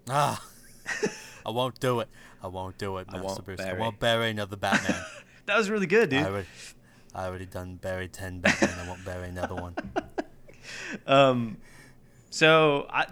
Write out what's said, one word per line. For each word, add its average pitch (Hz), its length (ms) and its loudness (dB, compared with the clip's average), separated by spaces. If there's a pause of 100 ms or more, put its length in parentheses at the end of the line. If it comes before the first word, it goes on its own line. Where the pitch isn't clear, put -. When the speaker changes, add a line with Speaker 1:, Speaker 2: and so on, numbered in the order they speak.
Speaker 1:
Ah, 135 340 2 (500)
<laughs> - 520 -6
I - 60 -6
won't 123 280 -2
do 123 220 2
it. - 80 -6 (340)
I 98 40 -6
won't 92 300 -8
do 98 200 -4
it, 92 120 -8
Speaker 2:
I 95 40 -14
Speaker 1:
Master 92 120 -6
Speaker 2:
won't 95 200 -4
Speaker 1:
Bruce. 95 160 -8
I - 60 -6
Speaker 2:
bury. 92 120 -2
Speaker 1:
won't 110 220 -2
bury 113 300 4
another 104 260 -4
Batman. - 520 0
Speaker 2:
<laughs> - 40 -16 (320)
That 208 120 2
was 214 120 2
really 208 180 0
good, 202 220 6
dude. 135 140 2
Speaker 1:
I - 60 0
already, 98 180 -4 (680)
I 92 120 -6
already 92 180 -8
done 90 320 -10
buried 92 340 -6
ten 90 300 -8
Batman. - 420 2
I - 60 -8
won't 90 160 -10
bury 90 240 -8
another 90 260 -6
one. 90 200 -8 (600)
Speaker 2:
<laughs> - 720 -14
Um, 131 480 6 (760)
so 156 580 6
I, 147 220 0